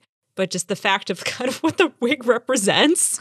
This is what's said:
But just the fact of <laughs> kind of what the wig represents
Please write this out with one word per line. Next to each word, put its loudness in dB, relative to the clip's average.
But -2
just -6
the -4
fact -2
of -6
<laughs> -6
kind -6
of -4
what 0
the 4
wig -2
represents 2